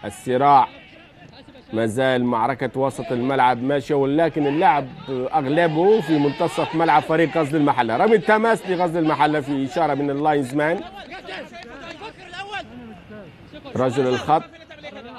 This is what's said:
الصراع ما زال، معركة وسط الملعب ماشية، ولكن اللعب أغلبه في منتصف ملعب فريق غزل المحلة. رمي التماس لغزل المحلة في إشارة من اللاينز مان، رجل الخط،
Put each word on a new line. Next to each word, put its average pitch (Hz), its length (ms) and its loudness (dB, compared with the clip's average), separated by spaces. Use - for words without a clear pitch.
الصراع 127 640 4
ما 113 120 0
زال، 127 400 0
معركة 123 540 -2
وسط 135 320 -4
الملعب 127 520 2
ماشية، 143 320 0
ولكن 143 520 2
اللعب 151 380 2
أغلبه 156 920 2
في 156 180 0
منتصف 143 560 -2
ملعب 160 260 4
فريق 160 360 0
غزل 151 180 0
المحلة. 123 420 2
رمي 220 180 6
التماس 214 540 2
لغزل 175 340 0
المحلة 151 360 2
في 135 260 -2
إشارة 147 280 0
من 143 160 -2
اللاينز 143 460 0
مان، 156 240 0
رجل 127 320 0
الخط، 139 360 2